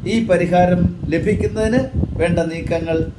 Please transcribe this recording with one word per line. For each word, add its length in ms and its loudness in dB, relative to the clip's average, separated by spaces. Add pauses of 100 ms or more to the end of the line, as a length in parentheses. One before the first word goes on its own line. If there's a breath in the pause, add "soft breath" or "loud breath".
(140)
ഈ 40 2 (140)
പരിഹാരം 500 4 (320)
ലഭിക്കുന്നതിന് 680 0 (380)
വേണ്ട 200 0 (120)
നീക്കങ്ങൾ 460 -4 (220)